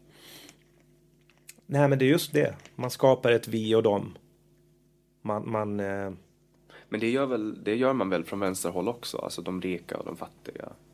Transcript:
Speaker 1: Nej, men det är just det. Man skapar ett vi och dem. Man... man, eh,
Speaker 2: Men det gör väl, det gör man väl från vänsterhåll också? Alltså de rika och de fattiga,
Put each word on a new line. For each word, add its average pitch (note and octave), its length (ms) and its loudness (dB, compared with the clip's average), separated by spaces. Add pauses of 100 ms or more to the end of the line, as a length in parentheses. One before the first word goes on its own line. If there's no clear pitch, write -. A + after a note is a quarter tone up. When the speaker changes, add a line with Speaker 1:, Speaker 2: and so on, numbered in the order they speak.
(1700)
Speaker 1:
Nej, C#3+ 220 4
men C#3 120 4
det C3 60 4
är C3 40 6
just E3+ 240 2
det. D3 220 2 (200)
Man B2 160 -6
skapar C3 400 4
ett A#2 160 4
vi A2 280 0
och A2 80 6
dem. G2+ 340 0 (1040)
Man... G#2+ 300 -4
man, G#2 280 -2
eh, G2 320 -4 (800)
Speaker 2:
Men G#2+ 100 -4
det A2+ 100 0
gör C3+ 160 2
väl, A2 380 -4
det G#2 120 0
gör B2+ 180 2
man G2+ 160 0
väl F2 140 0
från G2 160 -8
vänsterhåll F#2+ 480 -2
också? - 300 -8
Alltså - 240 -8
de F#2 200 -6
rika F2+ 360 -6
och - 80 -10
de E2+ 120 -10
fattiga, - 520 -14 (240)